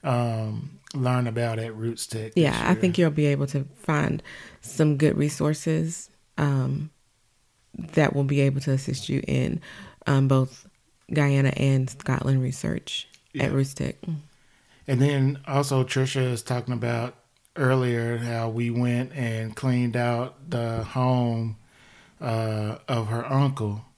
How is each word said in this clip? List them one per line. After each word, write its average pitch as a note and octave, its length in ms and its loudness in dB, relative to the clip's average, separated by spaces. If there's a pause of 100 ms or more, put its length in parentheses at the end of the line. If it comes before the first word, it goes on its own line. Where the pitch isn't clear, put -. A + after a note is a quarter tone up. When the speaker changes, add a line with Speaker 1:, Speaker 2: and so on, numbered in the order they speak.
Speaker 1:
um, A#2 720 -2 (160)
learn B2+ 320 2
about A2+ 320 -2
at A2+ 160 -6
Roots A#2 320 -4
Tech A2 280 -8
this F3 100 6
Speaker 2:
Yeah, C#3 200 2
I - 80 4
Speaker 1:
year. - 80 2
Speaker 2:
think F3+ 180 2
you'll E3+ 120 4
be D3+ 160 2
able C#3+ 220 2
to C#3 160 -2 (180)
find D3+ 400 0 (380)
some D3+ 360 2
good D3+ 200 4
resources, D#3 920 -2 (300)
um, C#3 520 0 (880)
that D#3 380 0
will C#3 100 2
be C#3 160 2
able C#3 220 2
to - 100 -2
assist C3+ 360 -4
you C#3 180 -2
in, C3 340 0 (460)
um, C3+ 220 4
both C3 400 0 (440)
Guyana C#3 440 4
and C3+ 340 2
Scotland C3+ 520 0
research - 640 -4 (260)
Speaker 1:
Yeah. - 120 0
Speaker 2:
at - 80 0
Roots C3+ 220 0
Tech. C3+ 200 -6 (920)
Speaker 1:
And C3 120 2
then C#3 460 2
also C#3 380 2
Trisha C3 480 0
is A2+ 100 -4
talking B2 320 -4
about A#2 400 -2 (400)
earlier B2 640 2
how A#2 300 -2
we A#2 220 0
went B2 420 0
and A2+ 420 -4
cleaned B2 420 0
out A#2+ 540 -2
the A#2 320 -2
home, A#2 720 0 (640)
uh, A2 580 -2 (100)
of A#2 180 0
her A#2 260 -4
uncle C3 520 0 (140)